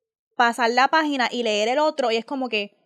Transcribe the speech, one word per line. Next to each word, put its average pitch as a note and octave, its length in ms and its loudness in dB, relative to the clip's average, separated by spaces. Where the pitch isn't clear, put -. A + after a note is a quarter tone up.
pasar A#3 360 2
la B3 180 4
página D4 420 0
y A#3+ 120 -4
leer G#3+ 260 0
el C4 100 0
otro, D4+ 320 0
y A3+ 60 2
es A3+ 80 -4
como C4 240 -6
que G#3 260 -4